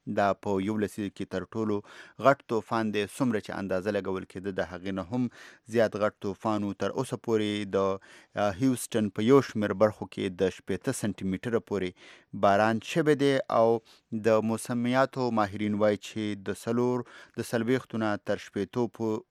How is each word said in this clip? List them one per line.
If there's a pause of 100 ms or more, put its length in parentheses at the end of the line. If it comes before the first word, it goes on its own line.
دا
په
یولس
کې
تر
ټولو (380)
غټ
طوفان
دی.
څومره
چې
اندازه
لګول
کېده،
د
هغې
نه
هم (380)
زیات
غټ (100)
طوفان
و.
تر
اوسه
پورې
د،
آ،
هیوسټن
په
یو
شمېر
برخو
کې
د
شپېته
سانتي
میټره (100)
پورې (440)
باران
شوی
دی (120)
او (320)
د
موسمیاتو
ماهرین
وایي
چې
د
څلور، (340)
د
څلوېښتو
نه
تر
شپېتو
پو-، (100)